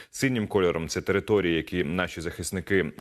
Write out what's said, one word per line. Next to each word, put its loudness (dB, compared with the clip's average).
Синім 0
кольором — 2
це -4
території, 2
які -2
наші -4
захисники, -2